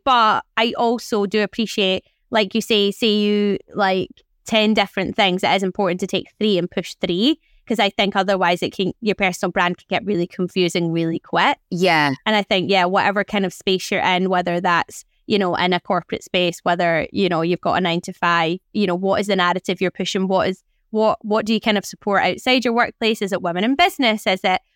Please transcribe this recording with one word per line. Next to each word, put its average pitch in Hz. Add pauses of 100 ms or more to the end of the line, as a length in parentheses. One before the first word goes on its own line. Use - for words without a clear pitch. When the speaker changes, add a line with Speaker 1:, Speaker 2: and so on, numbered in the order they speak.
Speaker 1:
but 220 (100)
I 233
also 226
do 214
appreciate, 196 (240)
like 214
you 220
say, 202
say 226
you 208 (160)
like 190 (360)
ten 214
different 196
things, 190
it 151
is 196
important 185
to 196
take - (120)
three 208
and 170
push -
three, 190 (280)
'cause 220
I 202
think 202
otherwise 185
it -
can, 185
your 214
personal 185
brand 180
can -
get -
really 180
confusing 180
really 165
quick. 185 (140)
Speaker 2:
Yeah. 165 (120)
Speaker 1:
And 214
I 202
think, 185
yeah, 185
whatever 196
kind 196
of 175
space -
you're 185
in, 185
whether 175
that's, 175 (240)
you 208
know, 180
in 180
a 175
corporate -
space, 180
whether, 175
you 196
know, 165
you've 170
got -
a 165
nine-to-five, 170 (140)
you 208
know, 175
what 190
is 196
the 202
narrative 180
you're 180
pushing? 190
What 190
is, 190 (280)
what, 220
what 214
do 226
you 220
kind 208
of 185
support -
outside 226
your 240
workplace? 226
Is 196
it 180
women 175
in 269
business? 277
Is 190
it, 185 (140)